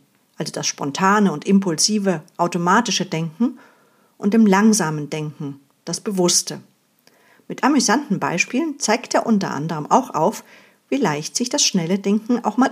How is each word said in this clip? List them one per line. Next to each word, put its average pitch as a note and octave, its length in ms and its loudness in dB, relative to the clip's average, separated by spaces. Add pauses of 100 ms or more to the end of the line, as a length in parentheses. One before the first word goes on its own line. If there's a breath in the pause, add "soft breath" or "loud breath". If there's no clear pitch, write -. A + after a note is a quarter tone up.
(380)
also D#3+ 140 -8
das D#3 160 -8
spontane F#3+ 640 2
und D3 140 -8
impulsive, G3 760 0 (160)
automatische F3+ 680 0
Denken, E3 540 -4 (580 loud breath)
und G3+ 180 0
dem A3+ 100 6
langsamen F#3+ 640 2
Denken, D3+ 500 -8 (240)
das E3 160 -8
bewusste. F3 640 -2 (840 soft breath)
Mit - 160 -6
amüsanten B3 560 2
Beispielen B3 600 -2
zeigt B3 360 -2
er - 100 0
unter G3 240 0
anderem D3+ 400 -6
auch B3+ 220 2
auf, D#3+ 320 -2 (460 soft breath)
wie C4+ 80 0
leicht D#3 380 -2
sich B3 140 -4
das - 160 0
schnelle F3+ 320 0
Denken G#3+ 480 0
auch G#3+ 120 -2
mal C4 140 4